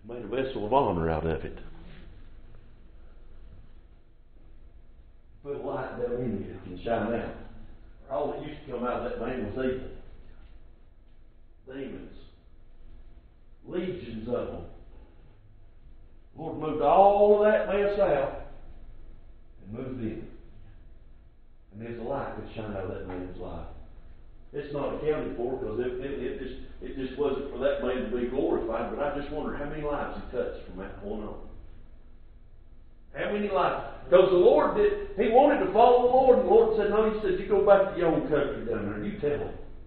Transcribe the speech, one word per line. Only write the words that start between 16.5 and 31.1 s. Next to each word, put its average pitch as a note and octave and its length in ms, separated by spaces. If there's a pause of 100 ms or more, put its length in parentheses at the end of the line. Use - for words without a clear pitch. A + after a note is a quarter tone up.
moved D3+ 240
all G3+ 600
of G#3+ 80
that - 160
mess G3+ 320
out - 460 (1160)
and G2 160
moved A#2+ 220
in. - 260 (1500)
And G#2+ 120
there's A#2 140
a A2 40
light A2+ 340
that - 180
shine G#2+ 160
out F#2+ 140
of F#2+ 60
that F#2 140
man's F2+ 320
life. E2+ 300 (840)
It's C#3+ 180
not C#3 240
accounted D#3 400
for B2+ 240
'cause A2 200
it, B2 200
it, C#3 240
it - 160
just, - 160 (260)
it B2 140
just C3 240
wasn't C3+ 320
for A#2 80
that C3+ 240
man B2 260
to B2 80
be A#2+ 100
glorified, - 680
but C#3 80
I C#3+ 160
just - 100
wonder C#3 280
how C#3+ 80
many D3+ 180
lives D3 320
he B2 220
touched - 280
from - 120
that G2 260
point G#3+ 200